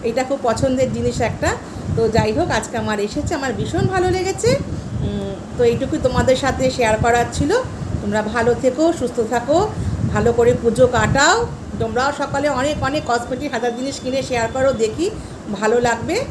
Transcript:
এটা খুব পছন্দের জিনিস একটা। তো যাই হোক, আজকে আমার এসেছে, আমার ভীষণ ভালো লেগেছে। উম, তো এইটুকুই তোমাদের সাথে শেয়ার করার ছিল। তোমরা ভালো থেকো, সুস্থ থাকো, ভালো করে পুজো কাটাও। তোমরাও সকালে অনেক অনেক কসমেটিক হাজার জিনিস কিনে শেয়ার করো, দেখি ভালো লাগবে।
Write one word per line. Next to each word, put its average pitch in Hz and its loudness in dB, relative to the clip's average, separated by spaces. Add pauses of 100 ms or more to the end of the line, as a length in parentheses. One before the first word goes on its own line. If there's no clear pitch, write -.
এটা 233 -2
খুব 269 -2
পছন্দের 254 0
জিনিস 240 -2
একটা। 254 0 (460)
তো 226 2
যাই 220 2
হোক, 214 0
আজকে 226 -2
আমার 214 -2
এসেছে, 285 -2
আমার 269 -4
ভীষণ 247 -2
ভালো 370 2
লেগেছে। 370 0 (520)
উম, 202 -4 (240)
তো 240 4
এইটুকুই 262 2
তোমাদের 247 4
সাথে 262 0
শেয়ার 220 2
করার 233 4
ছিল। 294 0 (500)
তোমরা 208 0
ভালো 226 2
থেকো, 302 4
সুস্থ 247 -2 (100)
থাকো, 294 2 (420)
ভালো 214 2
করে 240 6
পুজো 233 4
কাটাও। 277 4 (320)
তোমরাও 233 0
সকালে 277 -2
অনেক 277 0
অনেক 285 -2
কসমেটিক 247 -2
হাজার 240 0
জিনিস 269 -6
কিনে 262 -2
শেয়ার 233 -2
করো, 262 2
দেখি 220 0 (500)
ভালো 220 2
লাগবে। 233 0 (160)